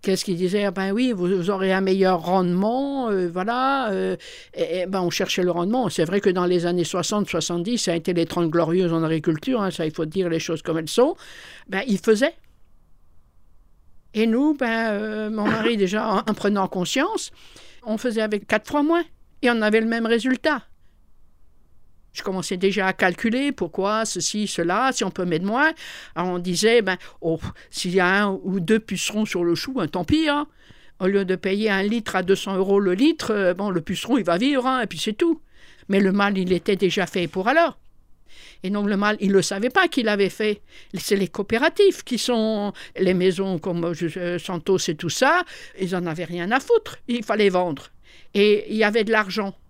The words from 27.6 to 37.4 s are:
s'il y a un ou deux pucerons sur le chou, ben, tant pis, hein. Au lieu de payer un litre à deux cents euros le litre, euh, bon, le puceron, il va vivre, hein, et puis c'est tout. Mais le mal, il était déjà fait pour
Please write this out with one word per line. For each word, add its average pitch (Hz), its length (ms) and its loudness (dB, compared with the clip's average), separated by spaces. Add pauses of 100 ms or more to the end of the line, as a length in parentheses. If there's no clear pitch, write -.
s'il - 220 -6
y 190 60 4
a 190 280 4
un 190 180 -2
ou 190 160 -2
deux 220 180 2
pucerons 214 460 -4
sur 180 180 -2
le 170 140 2
chou, 262 160 -8
ben, 202 160 -2
tant 180 160 -4
pis, 311 240 2
hein. 294 180 0 (540)
Au 185 80 2
lieu 196 160 2
de 185 100 0
payer 202 360 0
un 196 120 2
litre 214 320 -2
à 185 80 2
deux 185 140 4
cents 196 180 -6
euros 196 240 2
le 185 160 2
litre, 302 380 2
euh, 190 200 2
bon, 196 160 -2
le 180 120 0
puceron, 202 360 -2
il 202 80 0
va 170 140 2
vivre, 262 260 2
hein, 254 180 0
et 202 40 -2
puis - 140 -10
c'est 214 140 -2
tout. 330 260 0 (480)
Mais 196 100 2
le 190 140 4
mal, 202 260 2
il 180 140 0
était 185 240 0
déjà 185 320 0
fait 175 180 -2
pour 190 220 -2